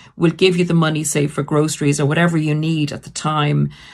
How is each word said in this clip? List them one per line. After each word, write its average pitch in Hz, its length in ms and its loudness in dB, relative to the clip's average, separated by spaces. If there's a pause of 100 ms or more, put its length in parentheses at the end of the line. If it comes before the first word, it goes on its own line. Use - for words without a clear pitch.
(160)
will 165 160 2
give 185 240 2
you 175 80 2
the 175 100 0
money, 156 300 2
say, 147 240 0
for 143 160 -6
groceries 147 560 0
or 147 60 0
whatever 165 320 2
you 151 180 0
need 156 380 -2
at - 100 -12
the - 60 -20
time. 147 600 -2 (240)